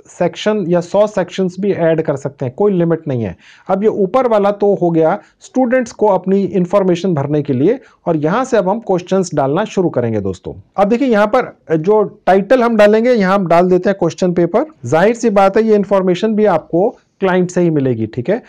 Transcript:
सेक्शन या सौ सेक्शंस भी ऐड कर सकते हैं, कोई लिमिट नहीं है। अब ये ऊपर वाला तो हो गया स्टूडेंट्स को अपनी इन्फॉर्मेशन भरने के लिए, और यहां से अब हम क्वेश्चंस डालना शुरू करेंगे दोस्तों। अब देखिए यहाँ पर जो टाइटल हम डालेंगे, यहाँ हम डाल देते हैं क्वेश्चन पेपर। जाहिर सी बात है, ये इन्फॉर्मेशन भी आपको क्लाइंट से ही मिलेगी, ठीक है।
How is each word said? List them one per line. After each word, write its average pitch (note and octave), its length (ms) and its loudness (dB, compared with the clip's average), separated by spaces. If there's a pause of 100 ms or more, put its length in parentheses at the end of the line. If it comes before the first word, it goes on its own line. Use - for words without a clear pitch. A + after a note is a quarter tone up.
सेक्शन G3+ 600 -4
या F3 140 0
सौ G3+ 260 0
सेक्शंस F#3 520 -4
भी G3 120 -2
ऐड E3 300 0
कर D#3 140 -2
सकते C3+ 300 -8
हैं, B2 80 -6
कोई G#3 180 0
लिमिट E3 360 -2
नहीं B2 160 -4
है। F2+ 120 -6 (320)
अब G3 160 -2
ये A3 60 2
ऊपर A3+ 380 0
वाला G#3 240 2
तो G3+ 240 0
हो E3+ 160 0
गया D#3+ 280 2 (220)
स्टूडेंट्स B3+ 500 -2
को - 160 0
अपनी G3 360 0
इन्फॉर्मेशन F#3 720 0
भरने C#3+ 280 -2
के C#3+ 120 -4
लिए, E3+ 260 0 (260)
और E3+ 120 -2
यहां F3 280 -2
से A#3+ 120 -2
अब F3+ 120 0
हम A3 100 -2
क्वेश्चंस F#3 560 -2
डालना D3 300 0
शुरू F#3 240 -2
करेंगे A#2 300 -2
दोस्तों। F#2+ 340 -8 (240)
अब G3 120 2
देखिए A#3+ 180 0
यहाँ G#3+ 200 2
पर - 500 -4
जो G3+ 260 2 (220)
टाइटल G3 380 2
हम A#3 120 0
डालेंगे, A3 380 4
यहाँ G3 220 2
हम G3 120 -2
डाल E3+ 220 4
देते F3+ 200 2
हैं G3 100 -2
क्वेश्चन F3 340 -2
पेपर। F3+ 320 0 (200)
जाहिर E3+ 300 2
सी A#3 140 -2
बात G3 280 2
है, A3 60 2
ये A3 120 2
इन्फॉर्मेशन G3 600 0
भी G#3+ 100 2
आपको F3+ 440 0 (300)
क्लाइंट F3+ 320 0
से F3+ 100 -2
ही F3 80 2
मिलेगी, C3 360 -2
ठीक A#2+ 240 -8
है। A3+ 200 -2